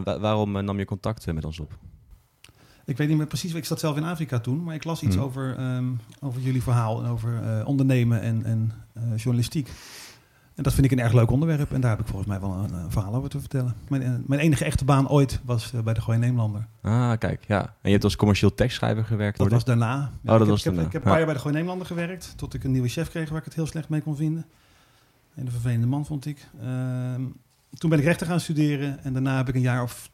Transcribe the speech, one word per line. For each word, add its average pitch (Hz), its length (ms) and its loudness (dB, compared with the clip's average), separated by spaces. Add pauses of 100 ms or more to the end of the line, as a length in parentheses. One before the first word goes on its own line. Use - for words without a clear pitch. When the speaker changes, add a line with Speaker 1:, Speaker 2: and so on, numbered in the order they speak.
Speaker 1:
wa-, 90 160 -2
waarom, 107 380 2
eh, 98 60 0
nam 98 160 -2
je 98 60 -2
contact, 107 420 -6
eh, 87 60 -2
met 78 120 -4
ons 78 140 -8
op? - 180 -12 (1080)
Speaker 2:
Ik 117 120 -6
weet 151 100 0
niet 156 100 4
meer 151 100 0
precies, - 260 -6
ik 165 120 -6
zat 165 140 -4
zelf 151 180 -2
in 151 60 -2
Afrika 160 360 -4
toen, 127 240 -2
maar 165 120 -8
ik 147 80 -10
las 165 180 -4
iets 104 140 2
Speaker 1:
Mhm. 107 100 2
Speaker 2:
over, 131 320 -6
ehm, 127 280 -2 (340)
over 131 220 -6
jullie 127 220 0
verhaal 117 400 0
en 120 60 -2
over, 117 340 -4 (160)
eh, 110 80 -4
ondernemen 127 540 4
en, 113 240 0
en, 110 260 0 (220)
eh, 113 100 -8 (120)
journalistiek. 120 560 0 (840)
En 143 80 -4
dat 131 100 2
vind - 120 6
ik 127 60 6
een 131 120 4
erg 113 100 4
leuk 113 180 8
onderwerp 147 400 2
en 131 100 0
daar 123 100 2
heb 107 80 0
ik 110 80 -4
volgens 98 200 -4
mij 98 120 -2
wel 95 120 -4
een, 95 220 -4
een 85 180 -6
verhaal 107 240 -2
over 135 140 -4
te 143 100 -6
vertellen. 127 360 -4 (120)
Mijn, 139 140 0
eh, 127 80 -2 (160)
mijn 139 160 0
enige 156 240 4
echte 139 200 0
baan 135 240 4
ooit 139 360 2
was, 120 280 -4
eh, 117 80 -4
bij 113 120 0
de 110 80 -2
Gooi 113 160 0
Neemlander. 113 500 0 (140)
Speaker 1:
Ah, 117 360 2
kijk, - 300 -4
ja. 101 140 2
En - 200 -6
je - 100 0
hebt 98 120 6
als 101 120 2
commercieel 101 380 4
tekstschrijver 113 520 0
gewerkt, 104 320 -2
Speaker 2:
Dat 98 120 4
Speaker 1:
hoorde 107 40 2 (120)
Speaker 2:
was 127 80 2
Speaker 1:
ik? 117 60 2
Speaker 2:
daarna. 117 180 0
Ja, 143 60 -4
Speaker 1:
Oh, 131 60 -6 (140)
dat 110 100 2
Speaker 2:
ik 113 60 10
heb, 110 80 6
Speaker 1:
was 104 100 4
Speaker 2:
ik - 60 -2
heb, - 100 0
Speaker 1:
daarna. 82 140 0
Speaker 2:
ik 90 60 -6
heb 160 80 -4
een - 0 -
paar - 100 4
Speaker 1:
Ja. 123 60 6
Speaker 2:
jaar 160 80 2
bij 156 100 0
de 123 60 -8
Gooi 147 140 -2
Neemlander 180 320 -4
gewerkt, 170 480 -8
tot - 180 -10
ik 117 100 -8
een 135 80 0
nieuwe 127 160 2
chef 151 220 -4
kreeg 160 200 -6
waar 156 100 -6
ik 151 60 -10
het - 80 -14
heel 160 140 -2
slecht 156 220 -8
mee 156 120 -2
kon 151 140 -4
vinden. 156 260 -2
Een - 60 -12 (880)
hele 131 180 -8
vervelende 120 360 0
man, 143 180 0
vond 143 200 -6
ik. 147 220 -10 (140)
Ehm, 127 600 -4 (560)
toen 165 120 0
ben 156 100 6
ik 135 60 4
rechten 170 220 2
gaan 170 120 2
studeren 143 640 0
en 135 100 -2
daarna 131 240 2
heb 131 120 0
ik 127 60 0
een 127 60 2
jaar 123 220 2
of - 300 -8